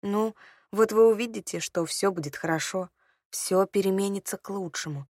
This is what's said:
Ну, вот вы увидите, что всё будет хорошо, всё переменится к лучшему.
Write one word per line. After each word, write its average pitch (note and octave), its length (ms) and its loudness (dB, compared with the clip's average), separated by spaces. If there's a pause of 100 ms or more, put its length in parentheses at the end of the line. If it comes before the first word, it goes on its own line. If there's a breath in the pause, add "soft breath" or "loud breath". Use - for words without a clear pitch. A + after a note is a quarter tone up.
Ну, G#3+ 340 0 (340 soft breath)
вот A3 220 4
вы A3+ 160 8
увидите, G#3+ 520 -2
что E3 260 -4
всё G3 260 0
будет D3+ 240 -8
хорошо, E3 540 -4 (400)
всё - 360 2
переменится G3 720 0
к - 140 -14
лучшему. D#3 680 -8